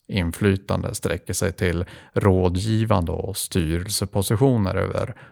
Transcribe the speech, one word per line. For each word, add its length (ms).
inflytande 880
sträcker 380
sig 200
till 320
rådgivande 1000
och 260
styrelsepositioner 1400
över 400